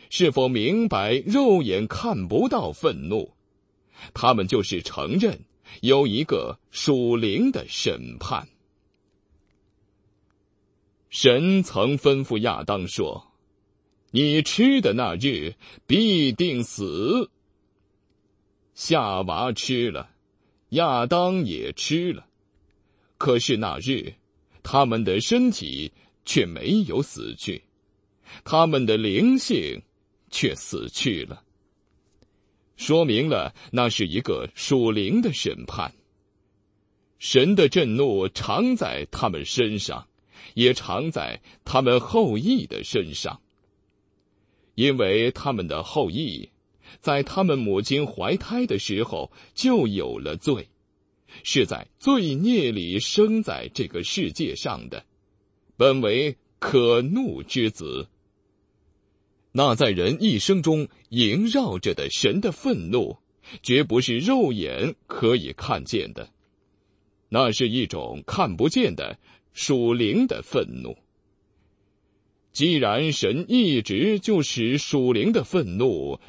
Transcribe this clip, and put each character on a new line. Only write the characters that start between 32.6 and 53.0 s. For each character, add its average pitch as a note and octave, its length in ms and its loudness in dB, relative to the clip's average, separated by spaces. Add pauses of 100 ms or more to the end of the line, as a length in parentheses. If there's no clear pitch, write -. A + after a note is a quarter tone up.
说 D#3+ 300 2
明 B2+ 240 0
了 F#2 260 -2 (160)
那 A#2+ 180 2
是 A2 160 -2
一 E2+ 140 -4
个 D2 340 -4
属 A#2+ 380 2
灵 G#2+ 300 0
的 A3 120 -2
审 - 320 -6
判。 - 300 -10 (1200)
神 D3+ 380 4
的 E3 140 6
震 C3 260 2
怒 A2 320 2
常 G#3 480 -2
在 D2 340 -6
他 - 200 -4
们 D#2 140 -6
身 G#2+ 360 0
上， B1+ 280 -8 (460)
也 A#2+ 220 4
常 B2+ 340 -4
在 B1+ 320 -8 (240)
他 C3+ 160 2
们 B2 180 4
后 D3 380 2
裔 G#3 300 0
的 - 160 -8
身 E2 320 -4
上， - 260 -10 (1300)
因 C3+ 220 2
为 A2+ 340 2
他 C#3 220 -4
们 F#2 140 -4
的 D2 140 -4
后 A2 300 -2
裔 F#2+ 400 -8 (480)
在 C#3+ 240 0
他 F#3+ 200 -2
们 D#3 140 2
母 G#2 240 0
亲 C#3+ 240 0
怀 B2 320 -4
胎 A#3+ 300 -4
的 G2 100 -2
时 G2+ 260 -4
候 E2 280 -8 (240)
就 A#3 320 2
有 C2+ 320 -4
了 D2+ 180 -8
罪， B2+ 300 -2 (760)
是 - 220 2
在 - 220 -8 (120)
罪 A3 360 2
孽 F3 360 2
里 F#2 280 -4
生 G#3+ 440 2